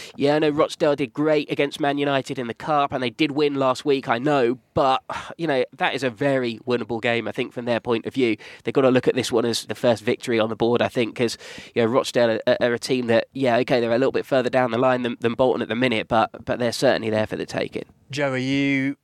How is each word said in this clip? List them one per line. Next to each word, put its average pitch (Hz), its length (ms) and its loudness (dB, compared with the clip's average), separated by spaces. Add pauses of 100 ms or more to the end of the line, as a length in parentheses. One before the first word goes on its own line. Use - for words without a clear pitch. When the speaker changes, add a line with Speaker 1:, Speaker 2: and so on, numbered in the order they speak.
(160)
Speaker 1:
yeah, 143 200 2
I - 20 2
know 156 120 4
Rochdale 147 460 2
did 135 180 -6
great 151 360 0
against 147 300 -2
Man 143 160 0
United 143 420 -2
in 123 80 -6
the 117 60 -6
Cup 143 400 -2
and 131 100 -4
they 123 60 -2
did 147 220 0
win 143 240 0
last 135 320 0
week, 139 200 2
I 120 120 2
know, 131 400 2 (160)
but, 135 280 2 (360)
you 165 80 -2
know, 131 180 0 (140)
that 156 160 0
is 127 80 -4
a 131 80 -2
very 123 560 -2
winnable 117 340 -2
game, 117 260 0
I 101 60 -6
think, - 220 -6
from 120 100 -8
their 117 160 0
point 117 240 -2
of 110 80 -6
view. 120 240 2 (280)
They've 120 100 -4
got 143 60 4
to 131 100 6
look 127 160 4
at 151 80 4
this 127 160 -2
one 113 140 2
as 117 220 -2
the 110 100 -8
first 113 260 2
victory 117 380 -2
on 110 80 0
the 113 80 -6
board, 117 260 2
I 104 60 2
think, 113 260 -2
'cause, 117 240 -2 (340)
you 120 100 2
know, 113 60 4
Rochdale 120 600 2
are, 123 120 4
are 120 120 2
a 117 80 -4
team 123 260 -2
that, 113 260 2
yeah, 127 260 0
okay, 127 200 0
they're 117 140 0
a 117 60 2
little 131 120 2
bit - 160 -4
further 123 240 0
down 127 220 0
the 117 60 0
line 127 240 2
than, 120 180 -4
than 117 140 0
Bolton 120 280 2
at 101 60 -4
the 113 80 -2
minute, 120 320 0
but, 113 360 0
but 113 140 -4
they're 117 140 -2
certainly 110 380 0
there 107 180 0
for - 80 -8
the 82 100 -6
taking. - 380 -6 (260)
Speaker 2:
Joe, 135 220 -4
are 131 60 -4
you 139 640 -2